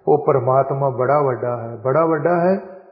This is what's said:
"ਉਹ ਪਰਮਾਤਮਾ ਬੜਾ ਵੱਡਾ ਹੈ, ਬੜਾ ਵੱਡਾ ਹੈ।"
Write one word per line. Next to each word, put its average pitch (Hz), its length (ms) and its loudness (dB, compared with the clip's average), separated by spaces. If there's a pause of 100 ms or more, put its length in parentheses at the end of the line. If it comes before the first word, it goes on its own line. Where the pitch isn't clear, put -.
"ਉਹ 147 180 2
ਪਰਮਾਤਮਾ 139 640 2
ਬੜਾ 127 320 0
ਵੱਡਾ 123 400 -2
ਹੈ, 117 140 -10
ਬੜਾ 131 300 0
ਵੱਡਾ 165 340 0
ਹੈ।" 190 200 0 (320)